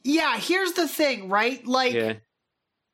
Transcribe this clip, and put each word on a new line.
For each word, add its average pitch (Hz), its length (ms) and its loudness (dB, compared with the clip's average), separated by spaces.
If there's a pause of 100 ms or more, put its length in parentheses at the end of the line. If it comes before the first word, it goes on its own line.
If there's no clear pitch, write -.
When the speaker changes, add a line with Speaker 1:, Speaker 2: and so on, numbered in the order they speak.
Speaker 1:
Yeah, 285 360 0
here's 359 340 0
the 349 160 0
thing, 240 400 0
right? 220 380 0
Like, 254 280 0
Speaker 2:
Yeah. 110 200 0 (800)